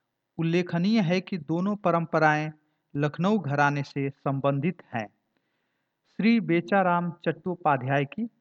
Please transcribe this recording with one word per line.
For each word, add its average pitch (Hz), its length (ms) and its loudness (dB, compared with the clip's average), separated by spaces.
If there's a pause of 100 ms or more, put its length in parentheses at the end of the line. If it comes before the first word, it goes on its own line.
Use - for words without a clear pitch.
(380)
उल्लेखनीय 175 640 2
है 180 200 2
कि 185 160 -6
दोनों 175 380 -2
परंपराएं 156 760 2 (440)
लखनऊ 156 440 0
घराने 143 440 0
से 139 260 -6
संबंधित 139 760 -2 (100)
हैं। 113 140 -6 (1120)
श्री 226 220 4
बेचाराम 175 720 0
चट्टोपाध्याय 143 920 -2
की 220 240 -8 (120)